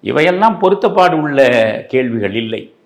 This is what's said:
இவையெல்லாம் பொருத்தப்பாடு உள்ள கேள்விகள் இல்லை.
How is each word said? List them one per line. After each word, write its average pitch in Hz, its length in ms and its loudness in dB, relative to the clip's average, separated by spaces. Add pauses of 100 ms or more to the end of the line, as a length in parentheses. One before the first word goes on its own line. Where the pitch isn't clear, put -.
இவையெல்லாம் 180 580 0
பொருத்தப்பாடு 190 600 2
உள்ள 139 280 2 (400)
கேள்விகள் 117 460 -2
இல்லை. 110 400 -8 (120)